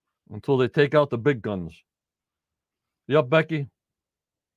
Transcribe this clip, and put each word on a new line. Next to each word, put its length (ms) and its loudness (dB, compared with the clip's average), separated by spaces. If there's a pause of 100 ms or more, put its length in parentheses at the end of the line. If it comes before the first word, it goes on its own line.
(300)
until 280 -2
they 100 2
take 260 0
out 140 4
the 80 -4
big 240 -2
guns. 340 -8 (1300)
Yep, 240 0
Becky. 380 0 (880)